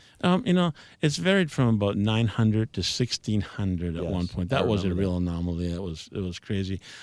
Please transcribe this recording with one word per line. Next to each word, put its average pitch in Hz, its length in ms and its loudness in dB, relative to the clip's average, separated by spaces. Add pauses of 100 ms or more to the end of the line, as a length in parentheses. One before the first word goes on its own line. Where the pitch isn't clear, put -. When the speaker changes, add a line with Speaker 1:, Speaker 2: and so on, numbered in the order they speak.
(200)
Speaker 1:
Um, 180 240 4
you 180 80 2
know, 175 200 2 (280)
it's 151 160 2
varied 180 360 2
from 127 160 2
about 101 280 2
nine 110 300 2
hundred 110 460 2
to 95 100 -4
sixteen - 580 -2
hundred 87 560 -2
at 85 60 -4
Speaker 2:
Yes, 87 100 -4
Speaker 1:
one 90 140 0
point. 90 260 -4
Speaker 2:
I 131 40 0
Speaker 1:
That - 100 2
was 107 140 2
a 95 80 0
Speaker 2:
remember 90 140 0
that. 95 60 2
Speaker 1:
real 90 100 0
anomaly. 87 540 -2
That 87 100 -6
was, 85 280 -10
it 101 120 -8
was 90 180 -6
crazy. 98 400 -4 (220)